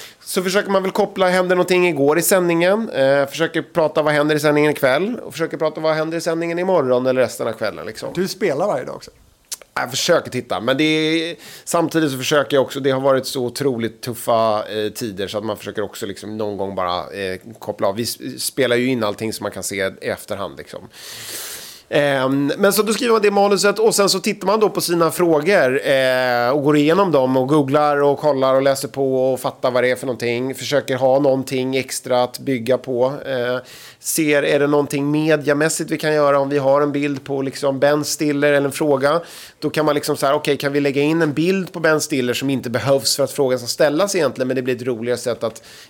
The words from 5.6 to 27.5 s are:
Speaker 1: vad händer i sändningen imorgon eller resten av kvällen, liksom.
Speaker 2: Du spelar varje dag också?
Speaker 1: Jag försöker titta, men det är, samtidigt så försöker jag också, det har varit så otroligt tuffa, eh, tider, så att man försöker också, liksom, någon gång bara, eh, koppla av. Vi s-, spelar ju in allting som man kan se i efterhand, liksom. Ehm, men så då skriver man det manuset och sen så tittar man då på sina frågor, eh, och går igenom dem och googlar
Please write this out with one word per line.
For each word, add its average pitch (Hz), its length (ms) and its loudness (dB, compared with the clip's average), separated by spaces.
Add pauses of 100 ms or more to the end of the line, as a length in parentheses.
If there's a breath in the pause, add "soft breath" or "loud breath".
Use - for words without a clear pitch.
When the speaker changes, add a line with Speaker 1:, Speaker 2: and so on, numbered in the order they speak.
Speaker 1:
vad 156 120 2
händer 160 240 -2
i 160 40 -6
sändningen 170 380 -2
imorgon 135 460 2
eller 127 160 2
resten 120 260 -2
av 113 40 -2
kvällen, 90 340 -6
liksom. 110 300 -10
Speaker 2:
Du 185 120 -2
spelar 170 400 -2
varje 156 180 -4
dag 69 100 -10
också? - 160 -18 (600)
Speaker 1:
Jag 131 160 -4
försöker 131 420 0
titta, 113 280 -4
men 127 180 0
det 151 60 2
är, 156 520 0 (280 loud breath)
samtidigt 160 480 0
så 131 60 -8
försöker 143 400 0
jag 131 60 4
också, 139 160 -10
det 135 120 0
har 131 100 0
varit 131 240 2
så 127 200 -4
otroligt 117 560 -4
tuffa, 113 680 0
eh, 107 220 -4
tider, 98 360 -6
så 107 100 -6
att 104 80 -6
man 104 120 -6
försöker 104 240 -8
också, 101 240 -8
liksom, 101 320 -10
någon 104 200 -6
gång 98 180 -6
bara, 87 380 -4
eh, 92 260 -6 (200)
koppla 107 280 -4
av. 98 80 0
Vi 117 80 -4
s-, 127 400 -10
spelar 120 320 0
ju 123 120 0
in 123 160 0
allting 104 300 -4
som - 100 -10
man 101 80 -6
kan 95 120 -12
se 104 120 -8 (260)
i 135 60 -8
efterhand, 95 500 -8
liksom. - 220 -16 (1120 loud breath)
Ehm, 139 640 2
men 196 160 4
så 214 100 2
då 214 100 0
skriver 226 200 0
man 220 80 2
det 208 100 4
manuset 202 480 2
och 220 160 4
sen 202 140 4
så 190 100 0
tittar 196 280 -4
man 214 120 2
då 208 100 4
på 165 120 -4
sina 165 300 2
frågor, 156 760 2
eh, 127 640 2
och 143 140 2
går 151 140 4
igenom 165 340 4
dem 131 260 4
och 127 100 2
googlar 147 540 2